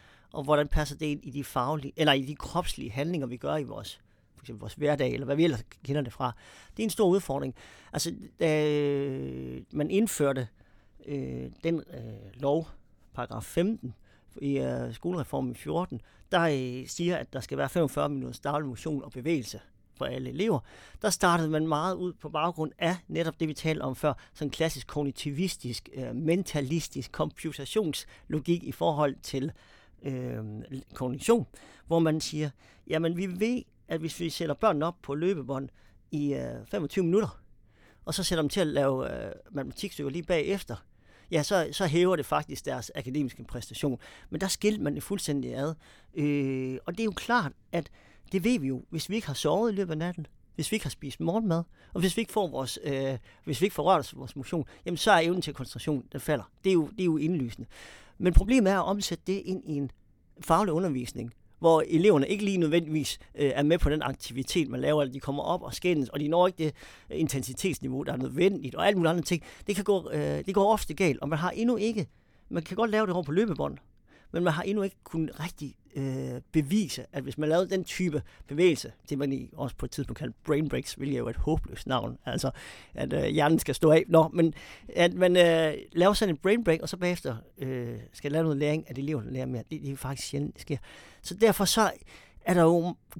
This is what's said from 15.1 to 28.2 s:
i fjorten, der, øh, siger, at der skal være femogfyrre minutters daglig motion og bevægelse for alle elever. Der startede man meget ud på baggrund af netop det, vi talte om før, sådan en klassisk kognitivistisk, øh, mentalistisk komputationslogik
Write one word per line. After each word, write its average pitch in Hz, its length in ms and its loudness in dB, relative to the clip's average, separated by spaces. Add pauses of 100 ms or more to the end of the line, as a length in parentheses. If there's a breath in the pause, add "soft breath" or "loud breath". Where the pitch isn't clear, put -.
i - 20 -12
fjorten, 156 460 -4 (320 soft breath)
der, 180 80 4
øh, 131 480 0
siger, 175 280 0
at - 160 -8
der 131 80 -6
skal 135 180 -6
være 139 100 0
femogfyrre 147 400 2
minutters 127 320 -6
daglig 147 280 -2
motion 135 360 -6
og 135 60 -16
bevægelse 127 500 -4 (340)
for 131 100 -6
alle 127 260 -6
elever. 160 300 0 (420 soft breath)
Der 214 80 2
startede 170 380 4
man 156 180 2
meget 160 280 0
ud 175 180 -4
på - 160 -14
baggrund 156 500 -2
af 175 180 2 (120)
netop 160 320 -2
det, 160 80 0
vi 151 60 -6
talte 156 280 -2
om 135 140 -4
før, 147 160 0 (220 soft breath)
sådan 151 120 -4
en 131 40 -4
klassisk 156 360 -2
kognitivistisk, 143 1080 -4
øh, 123 220 -8
mentalistisk 156 960 -2
komputationslogik 156 1500 -2